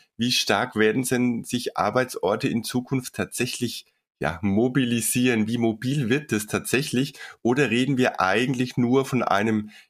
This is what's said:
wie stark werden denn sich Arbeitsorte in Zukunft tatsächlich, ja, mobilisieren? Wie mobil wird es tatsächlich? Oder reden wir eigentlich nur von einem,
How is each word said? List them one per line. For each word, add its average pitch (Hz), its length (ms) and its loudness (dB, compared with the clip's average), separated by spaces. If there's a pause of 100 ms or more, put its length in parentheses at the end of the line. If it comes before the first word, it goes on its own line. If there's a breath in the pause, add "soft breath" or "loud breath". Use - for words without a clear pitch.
(180 soft breath)
wie 120 140 0
stark 117 440 0
werden 107 280 4
denn 123 420 0
sich - 320 -4
Arbeitsorte 110 720 0
in 110 140 -2
Zukunft 127 520 -4
tatsächlich, 117 720 -4 (340)
ja, 85 220 -2
mobilisieren? 120 1040 2
Wie 117 100 -4
mobil 117 520 -2
wird 147 220 0
es 107 160 -2
tatsächlich? 127 680 -2 (280 loud breath)
Oder 127 280 2
reden 127 280 2
wir 123 220 0
eigentlich 123 580 0
nur 131 280 2
von 127 180 0
einem, 107 460 0 (200 loud breath)